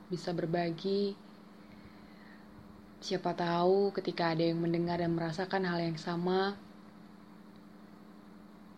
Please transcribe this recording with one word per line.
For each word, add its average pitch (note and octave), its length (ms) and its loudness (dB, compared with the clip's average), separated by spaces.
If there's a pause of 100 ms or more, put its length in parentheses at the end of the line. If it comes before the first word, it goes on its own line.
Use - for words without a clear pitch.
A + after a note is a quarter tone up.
(120)
bisa F3 240 -4
berbagi. F3 800 0 (1800)
Siapa F3+ 320 0
tahu F3+ 640 4
ketika E3+ 400 0
ada D#3+ 80 4
yang E3 160 4
mendengar E3+ 400 2
dan E3+ 160 2
merasakan F3 480 0
hal F3 160 0
yang E3 160 0
sama, F#3 640 0 (2250)